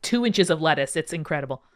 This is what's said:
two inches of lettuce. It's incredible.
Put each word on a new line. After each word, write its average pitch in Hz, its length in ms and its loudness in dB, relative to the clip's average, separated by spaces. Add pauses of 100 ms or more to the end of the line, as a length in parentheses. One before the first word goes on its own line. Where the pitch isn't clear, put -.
two 240 240 0
inches 196 240 4
of 156 120 0
lettuce. 147 360 2
It's - 160 -4
incredible. 143 480 -6 (140)